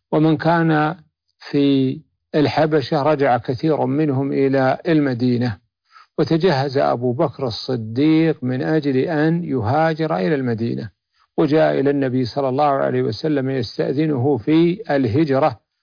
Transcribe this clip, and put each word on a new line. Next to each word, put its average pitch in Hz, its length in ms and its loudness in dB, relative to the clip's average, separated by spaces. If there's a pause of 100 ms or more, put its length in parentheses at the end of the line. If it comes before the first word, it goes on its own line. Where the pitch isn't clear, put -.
(120)
ومن 156 240 4
كان 160 600 0 (420)
في 139 600 0 (340)
الحبشة 151 680 0
رجع 139 340 2
كثير 131 500 -2
منهم 139 460 -2
إلى 135 460 2 (100)
المدينة، 123 680 0 (600)
وتجهز 151 600 0
أبو 127 340 0
بكر 135 340 -2
الصديق 131 1000 0
من 127 180 -2
أجل 151 340 0
أن 160 480 0
يهاجر 156 720 0
إلى 185 180 -2
المدينة، 120 560 -4 (480)
وجاء 151 420 2
إلى 139 100 2
النبي 131 340 0
صلى 135 240 -4
الله 143 220 0
عليه 135 320 0
وسلم 131 480 -2
يستأذنه 135 840 -2
في 165 460 2 (140)
الهجرة 135 640 0 (220)